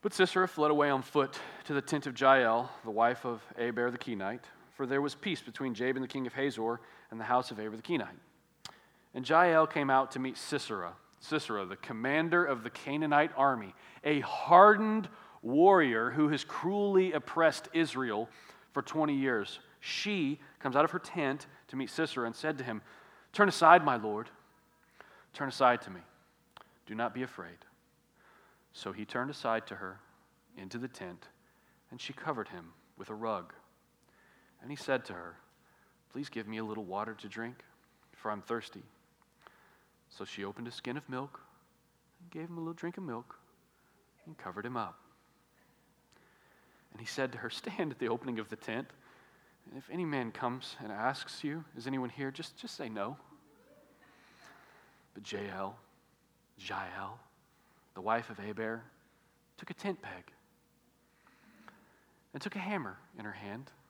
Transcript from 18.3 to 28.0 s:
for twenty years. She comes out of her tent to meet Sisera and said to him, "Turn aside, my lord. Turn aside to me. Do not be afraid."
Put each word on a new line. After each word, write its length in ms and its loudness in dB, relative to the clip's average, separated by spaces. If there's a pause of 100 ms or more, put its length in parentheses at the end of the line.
for 100 -2
twenty 320 0
years. 460 0 (200)
She 600 -2 (180)
comes 180 -4
out 80 8
of 60 2
her 80 -4
tent 480 -4 (220)
to 80 -10
meet 120 -4
Sisera 380 -2
and 80 -6
said 240 -4
to 60 -8
him, 180 -6 (500)
"Turn 160 8
aside, 360 10
my 120 4
lord. 340 -4 (1000)
Turn 160 -4
aside 340 6
to 80 -14
me. 100 -14 (840)
Do 100 -12
not 200 -2
be 80 -4
afraid." 360 -12 (1120)